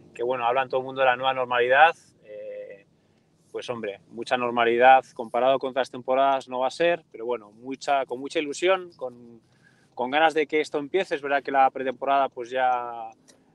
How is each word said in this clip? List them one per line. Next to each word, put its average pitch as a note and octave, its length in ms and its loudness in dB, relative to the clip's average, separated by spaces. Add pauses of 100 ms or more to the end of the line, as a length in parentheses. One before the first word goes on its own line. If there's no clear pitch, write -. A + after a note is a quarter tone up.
(120)
que, A#2 100 -10
bueno, B2 220 -2
habla B2+ 200 2
en B2+ 40 -10
todo C3 120 -2
el C3 60 -6
mundo C3+ 140 -6
de C3 60 4
la B2 100 4
nueva C3 160 0
normalidad. B2+ 640 4 (280)
Eh, G#2 600 -16 (640)
pues, A2 200 -8
hombre, G#2+ 300 -8 (100)
mucha A#2 260 -4
normalidad A#2+ 640 6 (120)
comparado B2 440 0
con C3 120 -6
otras B2+ 200 -4
temporadas C3 580 0
no B2+ 100 -8
va C3 80 -2
a - 40 -4
ser, E3+ 400 0
pero A2+ 140 -14
bueno, A2 280 -6
mucha, C3 520 -4
con B2+ 160 -8
mucha C#3+ 180 -8
ilusión, F3 580 -2
con, A#2+ 440 -14 (540)
con B2 160 -4
ganas D3+ 240 2
de D3+ 120 0
que D3+ 140 0
esto D3 160 -4
empiece. E3+ 380 -2
Es C#3 80 -4
verdad C#3 200 -2
que C#3 100 -8
la C3+ 180 4
pretemporada, C3 580 -2
pues A#2+ 220 -12
ya, A#2+ 580 -4 (460)